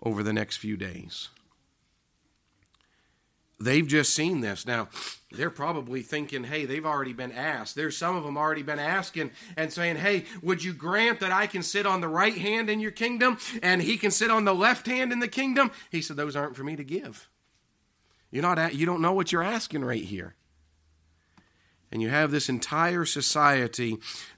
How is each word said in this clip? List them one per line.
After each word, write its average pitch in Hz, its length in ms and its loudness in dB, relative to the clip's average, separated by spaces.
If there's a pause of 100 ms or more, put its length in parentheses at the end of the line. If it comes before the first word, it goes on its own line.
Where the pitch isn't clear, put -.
over 107 200 -2
the 107 120 0
next 107 240 -2
few 107 180 -6
days. 90 540 -10 (2250)
They've 139 280 4
just 147 260 4
seen 160 260 2
this. 101 240 -2
Now, 117 240 -2 (440)
they're 156 180 -2
probably 143 500 -4
thinking, 139 440 -4
"Hey, 147 200 -4
they've 147 220 -4
already 139 260 0
been 123 200 -8
asked." 123 420 -4
There's 151 220 -2
some 175 180 0
of 175 80 -2
them 143 140 -6
already 151 260 0
been 147 160 -4
asking 160 540 -2 (240)
and 156 160 -2
saying, 170 240 0
"Hey, 185 300 0 (160)
would 170 200 0
you 180 100 -4
grant 208 460 2
that 185 140 0
I 202 160 4
can 180 160 -4
sit 202 200 0
on 185 160 2
the 170 60 -2
right 185 320 2
hand 214 320 0
in 214 80 0
your 214 140 -2
kingdom 240 440 2 (240)
and 180 220 4
he 214 160 0
can 202 140 2
sit 233 180 4
on 220 140 4
the 196 100 6
left 214 320 4
hand 254 240 0
in 240 80 -2
the 240 80 0
kingdom?" 262 460 2 (180)
He 165 100 -2
said, 156 160 -6
"Those 147 200 -2
aren't 143 180 -2
for 131 80 -10
me 151 140 -4
to 143 80 -8
give." 147 440 -8 (1000)
You're 131 120 -2
not 175 180 2
a-, 165 120 2
you 147 140 2
don't 175 160 2
know 175 100 4
what 190 200 2
you're 170 100 2
asking 185 420 -2
right 117 200 -2
here. 90 320 -8 (1500)
And 110 100 -4
you 113 100 0
have 147 200 2
this 147 180 2
entire 165 560 0
society 131 920 2 (400)